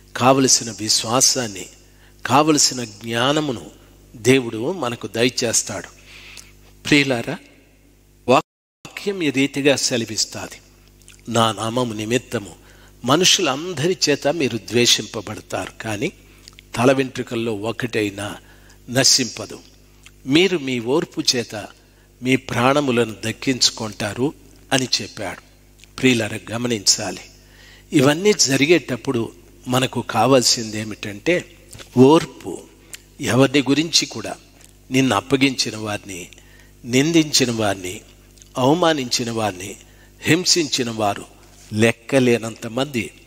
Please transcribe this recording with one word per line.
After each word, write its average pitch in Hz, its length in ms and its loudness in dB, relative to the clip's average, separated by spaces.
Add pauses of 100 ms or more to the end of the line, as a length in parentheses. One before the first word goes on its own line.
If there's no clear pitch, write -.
(180)
కావలసిన 127 540 4
విశ్వాసాన్ని, 110 920 0 (600)
కావలసిన 135 580 2
జ్ఞానమును 117 880 -4 (440)
దేవుడు 117 560 0
మనకు 120 360 -8
దయచేస్తాడు. 113 920 -2 (840)
ప్రియులారా, 135 500 2 (920)
వాక్యం - 920 -2
ఈ 151 80 0
రీతిగా 135 460 2
సెలవిస్తాది, 113 840 -6 (720)
"నా 113 220 4
నామము 113 420 -4
నిమిత్తము 107 600 -4 (500)
మనుషులందరి 160 920 0 (120)
చేత 143 180 0
మీరు 139 300 -2
ద్వేషింపబడతారు, 110 1300 -2
కానీ 110 280 -6 (640)
తల 123 160 4
వెంట్రుకల్లో 120 640 -4
ఒకటైనా 104 840 -6 (520)
నశింపదు. 120 680 0 (680)
మీరు 175 320 4
మీ 131 220 -4
ఓర్పు 151 440 -2 (120)
చేత 110 320 -6 (560)
మీ 127 120 2
ప్రాణములను 120 800 0 (100)
దక్కించుకుంటారు" 110 1080 -4 (400)
అని 131 140 2 (140)
చెప్పాడు. 95 400 -10 (580)
ప్రియులారా, 110 400 0 (120)
గమనించాలి, 107 680 -2 (720)
ఇవన్నీ 156 400 4
జరిగేటప్పుడు 135 1000 0 (360)
మనకు 127 340 0
కావాల్సింది 113 760 2
ఏమిటంటే 110 800 -4 (400)
ఓర్పు. 139 640 4 (600)
ఎవరిని 131 380 2
గురించి 143 460 0
కూడా, 98 300 -10 (560)
నిన్ను 131 240 2
అప్పగించిన 127 640 0
వారిని, 101 520 -10 (560)
నిందించిన 139 680 2
వారిని, 98 500 -4 (560)
అవమానించిన 135 760 2
వారిని, 101 440 -4 (460)
హింసించిన 151 720 0
వారు 107 340 -2 (480)
లెక్కలేనంత 113 920 2
మంది 120 460 -4 (140)